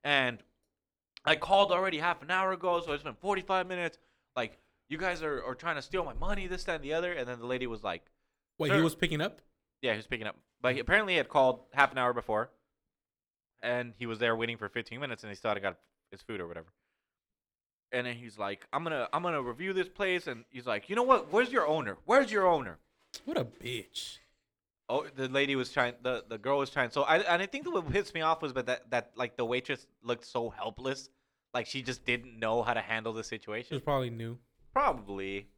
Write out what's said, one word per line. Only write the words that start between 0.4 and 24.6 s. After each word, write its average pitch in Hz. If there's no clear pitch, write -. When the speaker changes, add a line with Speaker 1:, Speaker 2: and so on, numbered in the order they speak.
Speaker 1:
I 156
called 196
already 180
half 170
an 156
hour 190
ago, 175
so 165
it's 147
been 131
forty-five 190
minutes. 175
Like, 120
you 156
guys 175
are, 143
are 127
trying 156
to 135
steal 185
my 135
money, 190
this, 180
that, 170
and 147
the 147
other." 175
And 127
then 123
the 117
lady 127
was 110
like, 90
Speaker 2:
Wait, 151
Speaker 1:
"Sir." 151
Speaker 2:
he 160
was 165
picking 156
up? 196
Speaker 1:
Yeah, 123
he 104
was 110
picking 113
up, 101
but 127
he 135
apparently 185
had 147
called 131
half 139
an 135
hour 123
before, 113
and 120
he 120
was 113
there 117
waiting 117
for 104
fifteen 117
minutes, 131
and 107
he 101
still 113
hadn't 101
got 95
his 98
food 107
or 85
whatever. 85
And 123
then 120
he's 113
like, 101
"I'm 151
gonna, 151
I'm 165
gonna 165
review 131
this 185
place," 185
and 120
he's 123
like, 107
"You 196
know 247
what? 190
Where's 240
your 202
owner? 143
Where's 240
your 202
owner?" 127
Speaker 2:
What 330
a -
bitch. -